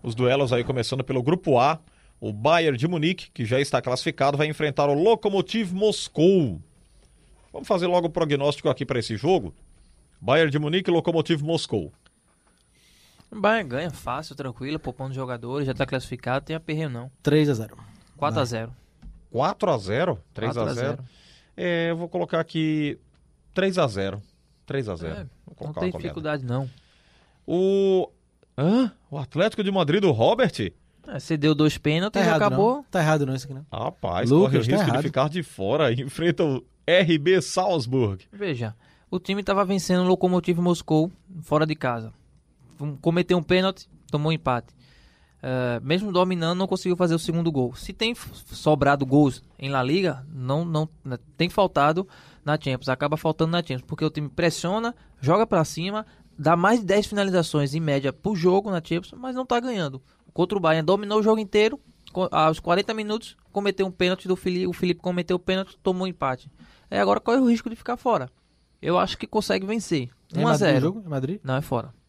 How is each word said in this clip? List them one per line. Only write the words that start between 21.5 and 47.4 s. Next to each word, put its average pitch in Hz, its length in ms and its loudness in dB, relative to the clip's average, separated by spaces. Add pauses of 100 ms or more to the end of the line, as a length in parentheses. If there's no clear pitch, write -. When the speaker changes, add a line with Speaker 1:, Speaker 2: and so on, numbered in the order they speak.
Speaker 1:
É, 170 360 -2
eu 170 60 -2
vou 170 120 -8
colocar 175 320 -2
aqui 156 560 -2 (560)
três 190 240 0
a 160 100 2
zero. 98 340 -4 (440)
Três 135 240 -4
a 90 80 -4
zero. 80 160 -8
Speaker 2:
É, - 20 -8
Speaker 1:
Vou 156 120 -12 (200)
Speaker 2:
não - 80 -20
Speaker 1:
colocar 151 240 -10
Speaker 2:
tem 185 80 -2
Speaker 1:
uma 185 60 -4
goleada. - 80 -8
Speaker 2:
dificuldade, 151 440 -6
não. 127 240 -4 (800)
Speaker 1:
O, 190 600 2 (480)
hã? 208 340 2 (180)
O 143 80 -10
Atlético 180 460 -2
de 196 80 0
Madrid 185 300 2
do 185 100 4
Robert? 139 640 2 (340)
Speaker 2:
É, 220 120 -12
cedeu 151 360 0
dois 151 220 2
pênaltis, 180 440 -2
Speaker 3:
Tá 180 60 4
errado, 160 140 4
Speaker 2:
acabou. 214 340 2
Speaker 3:
não. 285 80 -10
Tá - 160 -4
errado 151 260 2
não 131 80 -4
isso 131 120 -6
aqui, 139 80 -14
não. 139 180 -14
Speaker 1:
Rapaz, 110 580 -4
Speaker 3:
Lucas, 160 220 6
Speaker 1:
corre 131 80 4
o 113 60 0
Speaker 3:
tá 123 60 0
Speaker 1:
risco 196 140 2
de 127 60 2
Speaker 3:
errado. 131 120 0
Speaker 1:
ficar 147 260 0
de 170 140 -6
fora 120 480 0
e 123 100 -2
enfrenta 165 420 -2
o 135 200 0 (220)
R 170 320 4
B 180 240 2
Salzburg. 131 880 -2
Speaker 2:
Veja, 131 440 -6 (340)
o 180 100 -4
time 196 220 -4
tava 196 240 2
vencendo 180 380 2
o 180 40 2
Lokomotiv 180 520 2
Moscou 175 520 2 (300)
fora 151 240 2
de 156 80 -4
casa. 117 400 -4 (680)
Um, 143 160 -8
cometeu 175 440 2
um - 40 -2
pênalti, 185 460 0 (220)
tomou 151 180 0
um 160 40 2
empate. 127 420 -4 (640)
É, 123 400 -2
mesmo 180 300 -2
dominando, 180 480 0
não 190 80 0
conseguiu 180 280 -2
fazer 170 200 2
o 165 40 0
segundo 165 320 -2